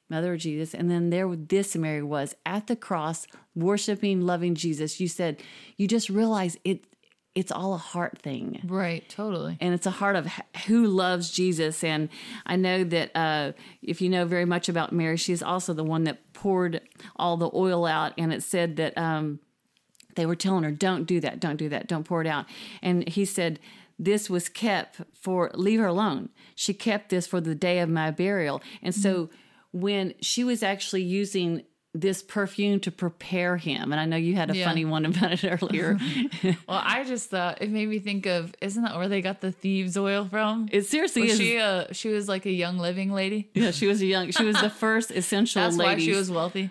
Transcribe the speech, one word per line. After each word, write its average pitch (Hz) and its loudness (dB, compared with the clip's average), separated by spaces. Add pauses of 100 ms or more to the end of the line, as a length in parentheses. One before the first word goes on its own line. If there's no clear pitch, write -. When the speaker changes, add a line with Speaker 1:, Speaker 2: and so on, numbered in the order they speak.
(100)
Speaker 1:
Mother 170 0
of 160 -4
Jesus, 160 -4
and 175 0
then 170 2
there 180 0
this 190 0
Mary 156 -2
was 147 -4 (120)
at 208 -4
the 240 -2
cross, 165 -4 (280)
worshiping, 196 2
loving 175 2
Jesus, 156 -2
you 180 0
said, 165 -2 (360)
you 202 0
just 220 2
realize 202 0
it, 185 -2 (500)
it's 185 -2
all 190 -2
a 170 -4
heart - -6
thing. - -8
Speaker 2:
Right, 175 -2
totally. 165 -6
Speaker 1:
And 175 2
it's 175 -2
a 190 0
heart 196 0
of 160 0
h-, - -12
who 226 6
loves 180 2
Jesus. 165 0
And 156 0 (380)
I 180 0
know 185 4
that, 170 0
uh, 151 0 (300)
if - -4
you 185 2
know 180 4
very 175 2
much 175 0
about 165 0
Mary, 165 2
she's 170 0
also 180 -2
the 156 -2
one 160 0
that - -4
poured 180 0 (360)
all 170 2
the 170 0
oil 180 2
out. 160 0
And 160 0
it - -4
said 170 0
that, 160 -2
um, 156 -2 (760)
they 165 2
were 170 2
telling 185 2
her, 151 0
"Don't 180 0
do 170 2
that, 147 -4
don't 151 -2
do 156 -4
that, 151 -6
don't 160 -4
pour 170 -2
it 160 -2
out." 156 -2 (360)
And 180 2
he 196 0
said, 170 -2 (400)
"This 208 2
was 180 0
kept - -2 (140)
for, 185 0
leave 208 4
her 220 4
alone. 180 0 (260)
She - -2
kept 208 -2
this 180 2
for 180 0
the 160 -2
day 180 2
of 170 2
my 160 2
burial." 160 0 (220)
And 190 -2
so 190 0
Speaker 2:
Mm-hmm. - -12
Speaker 1:
when 196 -2
she - -2
was 247 0
actually 196 -2
using 180 0 (320)
this 185 -2
perfume 202 0
to 190 -2
prepare 180 -2
him. 160 -4
And 151 0
I 160 0
know 160 0
you 170 2
had 170 0
a 190 0
Speaker 2:
Yeah. 180 0
Speaker 1:
funny 160 2
one 156 0
about 165 2 (100)
it 165 0
earlier. 190 0
Speaker 2:
<laughs> 269 -2 (600)
Well, 185 -2
I 233 0
just 254 -6
thought, 175 -2
it 208 -4
made 214 0
me 214 -2
think 202 -4
of, 175 -2
isn't 202 -2
that 226 -2
where 180 -2
they 196 0
got 190 -4
the 190 -2
thieves' 190 -2
oil 196 0
from? 214 -2
Speaker 1:
It 202 4
seriously - 2
Speaker 2:
Was 226 6
Speaker 1:
is. 220 4
Speaker 2:
she 233 2
a, 196 0
she 220 -4
was 208 -2
like 190 -2
a 196 0
Young 180 -2
Living 180 -2
lady? 196 -2
Speaker 1:
Yeah, 226 4
she 202 0
was 202 4
a 185 4
young, 185 2
she 220 4
was 214 4
the 214 4
Speaker 2:
<laughs> - -4
Speaker 1:
first 220 2
essential 202 2
Speaker 2:
That's 170 2
Speaker 1:
lady. 175 6
Speaker 2:
why 202 2
she 160 4
was 196 2
wealthy. 180 -2